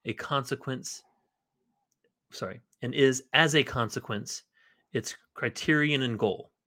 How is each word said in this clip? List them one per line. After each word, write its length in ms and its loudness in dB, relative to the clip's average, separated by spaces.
a 100 -4
consequence, 880 -6
sorry, 300 -10
and 120 -4
is, 300 4
as 220 6
a 80 4
consequence, 800 -6
its 240 -6
criterion 680 2
and 160 -2
goal." 340 0